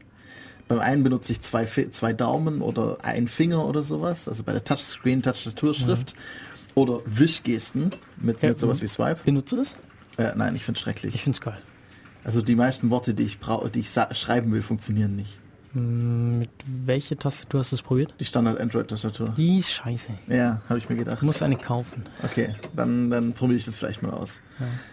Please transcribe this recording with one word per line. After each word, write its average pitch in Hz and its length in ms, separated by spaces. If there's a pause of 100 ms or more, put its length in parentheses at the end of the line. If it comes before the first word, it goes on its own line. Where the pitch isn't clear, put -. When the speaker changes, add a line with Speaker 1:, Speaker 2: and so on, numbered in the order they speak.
(680)
Speaker 1:
Beim 117 120
einen 139 240
benutze 127 300
ich - 80
zwei 113 260
Fi-, 131 240
zwei 113 220
Daumen 147 480
oder 113 420
einen 117 240
Finger 165 380
oder 147 180
sowas. 156 440
Also 113 160
bei 110 100
der 107 100
Touchscreen-Tastaturschrift 127 1500
Speaker 2:
Mhm. - 560 (100)
Speaker 1:
oder 123 240
Wischgesten 127 840 (260)
mit, 113 240
Speaker 2:
Ja, - 80
Speaker 1:
mit 117 100
sowas 113 200
Speaker 2:
mhm. 101 40
Speaker 1:
wie 107 40
Swipe. 131 380
Speaker 2:
Benutzt 143 260
du 254 60
das? 277 180 (420)
Speaker 1:
Äh, 113 180
nein, 107 200
ich 113 80
find's 110 180
schrecklich. 110 320
Speaker 2:
Ich - 100
find's - 180
geil. 107 160 (680)
Speaker 1:
Also 110 200
die 117 120
meisten 120 360
Worte, 120 240
die 113 80
ich 104 160
brau-, - 280
die 113 120
ich 110 100
sa-, 117 240
schreiben 117 380
will, 107 100
funktionieren 107 540
nicht. 101 240 (340)
Speaker 2:
Hm, 120 640
mit 117 100 (360)
welcher 135 320
Tastatur - 440
hast 127 100
du's 127 100
probiert? 131 380
Speaker 1:
Die 117 60
Standard-Android-Tastatur. 113 1040
Speaker 2:
Die 165 280
ist 180 140
scheiße. - 380 (180)
Speaker 1:
Ja, 120 420
hab 120 80
ich 110 120
mir 120 80
gedacht. 113 240
Speaker 2:
Du 139 40
musst 151 160
eine 139 140
kaufen. 120 480 (200)
Speaker 1:
Okay, 117 300 (220)
dann, 120 340
dann 120 240
probiere 123 240
ich 117 80
das 107 120
vielleicht - 260
mal - 80
aus. - 280 (540)